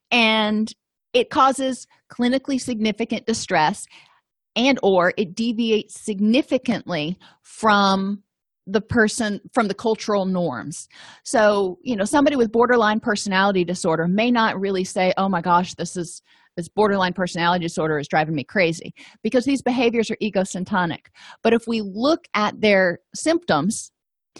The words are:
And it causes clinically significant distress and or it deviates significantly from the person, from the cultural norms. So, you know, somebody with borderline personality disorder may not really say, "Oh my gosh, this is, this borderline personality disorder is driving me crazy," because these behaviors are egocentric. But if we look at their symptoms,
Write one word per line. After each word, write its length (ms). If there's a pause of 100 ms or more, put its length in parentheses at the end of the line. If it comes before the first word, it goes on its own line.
(120)
And 600 (400)
it 160
causes 600 (200)
clinically 520
significant 640
distress 580 (680)
and 260
or 360
it 180
deviates 640
significantly 1200 (240)
from 800 (440)
the 140
person, 600 (120)
from 160
the 60
cultural 500
norms. 640 (340)
So, 600
you 140
know, 80
somebody 300
with 160
borderline 480
personality 640
disorder 460
may 220
not 280
really 260
say, 340
"Oh 100
my 140
gosh, 320
this 240
is, 240 (340)
this 140
borderline 420
personality 500
disorder 360
is 100
driving 260
me 80
crazy," 520 (280)
because 220
these 160
behaviors 500
are 120
egocentric. 880 (320)
But 100
if 140
we 180
look 480
at 300
their 380 (140)
symptoms, 800 (460)